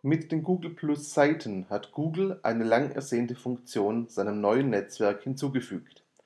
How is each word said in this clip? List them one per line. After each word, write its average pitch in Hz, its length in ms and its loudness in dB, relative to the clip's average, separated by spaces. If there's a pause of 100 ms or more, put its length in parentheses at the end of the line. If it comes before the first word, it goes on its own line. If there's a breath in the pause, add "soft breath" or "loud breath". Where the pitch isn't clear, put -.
Mit 160 300 0
den 156 100 0
Google 170 280 0
Plus 147 420 -4
Seiten 143 560 2
hat - 240 -6
Google 180 500 -2
eine 113 220 0
lang 123 260 4
ersehnte 123 440 -2
Funktion 117 760 -2
seinem 104 320 -2
neuen 120 300 4
Netzwerk 101 520 0
hinzugefügt. 131 840 -6 (220 soft breath)